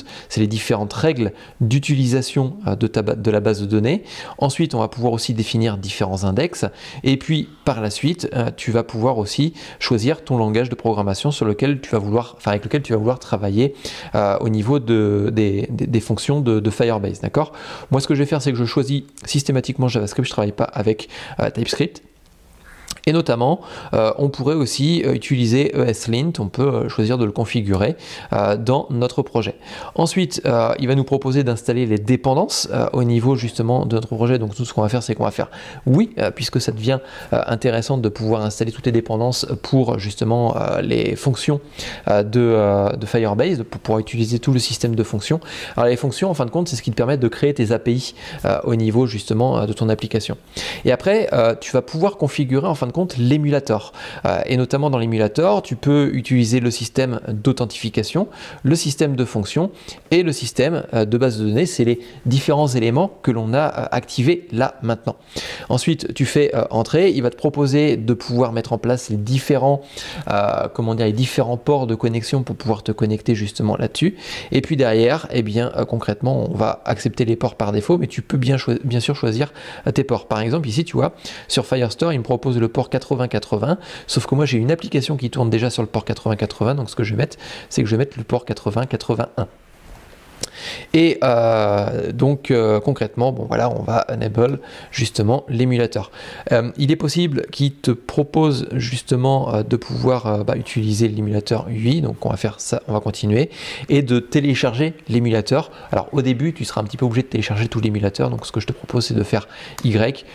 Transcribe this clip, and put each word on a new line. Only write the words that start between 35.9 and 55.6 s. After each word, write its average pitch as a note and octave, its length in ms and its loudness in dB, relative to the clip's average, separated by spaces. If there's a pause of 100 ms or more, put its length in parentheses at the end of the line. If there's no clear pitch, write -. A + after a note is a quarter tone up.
euh, G2+ 140 0
puisque B2 280 -2
ça A#2 120 -2
devient, A2+ 260 0 (340)
euh, A#2 140 2
intéressant A#2 500 0
de A2+ 120 2
pouvoir A2 340 0
installer A2 300 -2
toutes - 140 -4
les B2 60 2
dépendances A2+ 540 0 (160)
pour A#2+ 380 2
justement, A#2 560 0
euh, G#2 240 -2
les A2+ 340 0
fonctions, C#3+ 460 0 (480)
euh, G#2 160 4
de, A2 160 2
euh, G#2 500 4
de A#2 160 -6
Firebase, A#2 640 2
pour - 100 -10
pouvoir A2 200 0
utiliser A#2 400 -2
tout C3+ 120 2
le B2+ 60 4
système A#2 380 -2
de A2 80 2
fonctions. A2+ 340 -2 (380)
Alors A#2+ 120 4
les A#2+ 80 4
fonctions, D3 320 -2
en F3+ 60 0
fin C#3+ 120 -2
de A2+ 40 -8
compte, E3+ 160 0
c'est C#3+ 80 -6
ce A#2 80 -4
qui - 80 -4
te A2+ 60 -2
permet C3 220 2
de B2 100 2
créer - 260 0
tes A2 160 2
A A2+ 80 2
P A#2 140 0
I, B2+ 220 -4 (300)
euh, F#2+ 200 2
au A#2+ 100 0
niveau A2+ 320 4
justement, A2+ 540 0
euh, G#2+ 60 0
de G#2+ 60 -2
ton A2 180 -2
application. A2 460 -2 (480)
Et B2+ 60 4
après, G3 420 2
euh, A#2 220 4
tu - 160 -12
vas B2+ 120 2
pouvoir G3 340 0
configurer C#3 500 0
en F3 80 0
fin C3 140 -4
de B2 80 -6
compte - 0 - (220)
l'émulateur. C#3 720 2 (320)
Euh, F2+ 220 0
et B2 100 0
notamment C3 320 2
dans C3+ 80 0
l'émulateur, A#2 640 2